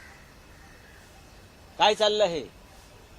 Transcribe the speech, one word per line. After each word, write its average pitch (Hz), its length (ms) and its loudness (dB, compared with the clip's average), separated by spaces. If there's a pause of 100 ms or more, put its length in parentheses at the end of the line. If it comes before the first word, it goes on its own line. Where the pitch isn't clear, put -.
(1800)
काय 208 180 2
चाललं 214 280 0
हे? 165 220 -2 (720)